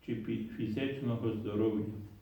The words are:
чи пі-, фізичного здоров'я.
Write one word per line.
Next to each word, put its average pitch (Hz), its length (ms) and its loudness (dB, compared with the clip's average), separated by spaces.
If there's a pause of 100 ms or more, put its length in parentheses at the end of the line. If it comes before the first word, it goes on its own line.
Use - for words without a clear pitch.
чи 127 60 -2
пі-, 110 460 -2
фізичного 117 720 0
здоров'я. 104 540 2 (360)